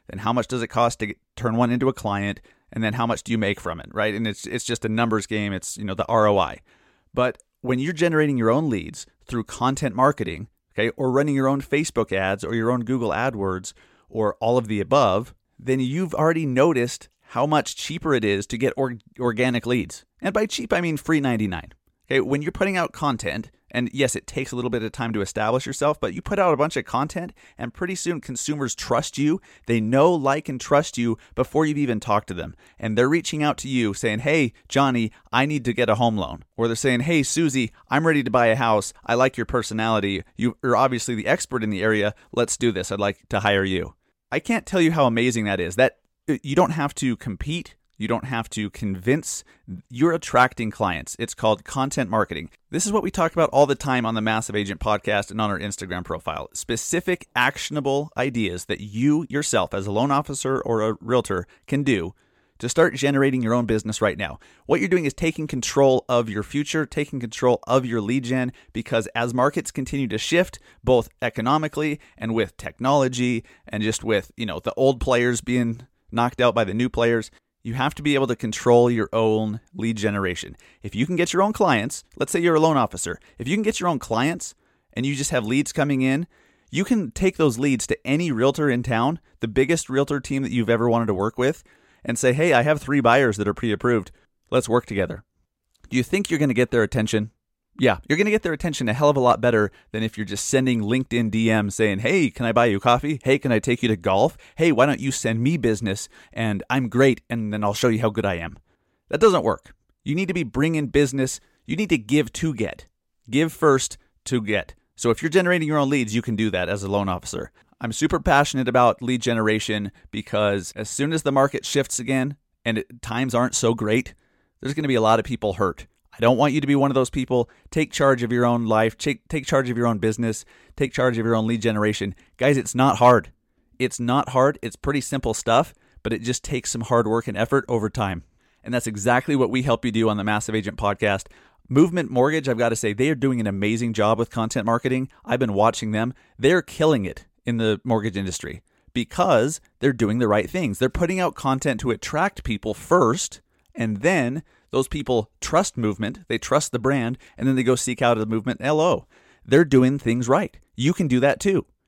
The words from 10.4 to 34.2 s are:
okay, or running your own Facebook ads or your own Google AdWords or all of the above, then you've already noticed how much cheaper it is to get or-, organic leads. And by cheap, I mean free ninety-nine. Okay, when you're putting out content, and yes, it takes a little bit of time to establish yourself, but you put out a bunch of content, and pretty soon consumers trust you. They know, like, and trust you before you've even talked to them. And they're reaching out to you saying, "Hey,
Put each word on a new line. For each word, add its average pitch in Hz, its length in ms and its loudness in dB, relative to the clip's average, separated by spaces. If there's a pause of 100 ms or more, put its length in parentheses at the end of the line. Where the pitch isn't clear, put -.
okay, 110 220 0
or 131 160 -2
running 143 240 2
your 135 140 2
own 139 120 0
Facebook 143 520 -2
ads 95 320 -2
or 107 100 -4
your 113 160 0
own 123 140 -2
Google 117 240 -2
AdWords 98 640 -4 (340)
or 107 280 -2
all 117 220 2
of 113 120 -2
the 104 100 0
above, 120 540 2 (240)
then 131 220 -2
you've 151 340 -4
already 160 320 0
noticed 131 640 2 (220)
how 123 160 -2
much 151 320 0
cheaper 160 360 -4
it 113 120 2
is 101 200 0
to 123 120 -8
get 123 180 0
or-, 127 220 -4 (200)
organic 123 480 0
leads. 120 380 -2 (180)
And 190 120 -2
by 214 140 0
cheap, - 260 -6
I 175 80 2
mean 160 160 -2
free 156 240 0
ninety-nine. 107 500 -2 (400)
Okay, 135 80 2
when 139 220 0
you're 151 100 -4
putting 196 240 -2
out 175 160 -2
content, 110 600 -4 (200)
and 123 220 -4
yes, 135 240 0
it - 100 -10
takes - 240 -8
a 123 60 -8
little 123 120 -4
bit 113 140 -2
of 110 80 -6
time 117 220 -6
to 107 80 0
establish 110 440 -2
yourself, 143 320 -2
but 95 160 -4
you 175 80 -8
put 202 180 -2
out 180 140 4
a 139 40 2
bunch 151 180 0
of 127 80 -2
content, 160 480 -4 (260)
and 120 160 -10
pretty 180 220 -8
soon 175 240 -4
consumers 135 560 -6
trust - 420 -4
you. 151 220 0 (260)
They 117 140 0
know, 135 340 4
like, 143 360 -2
and 131 100 -6
trust - 380 0
you 117 200 -2 (180)
before 143 300 0
you've 147 120 -2
even 123 240 -2
talked 104 260 -2
to - 60 -10
them. 82 200 -8 (240)
And 110 200 -4
they're 123 100 6
reaching 156 340 -2
out 147 180 0
to 135 100 -10
you 117 240 0
saying, 110 260 -4
"Hey, 147 320 0 (160)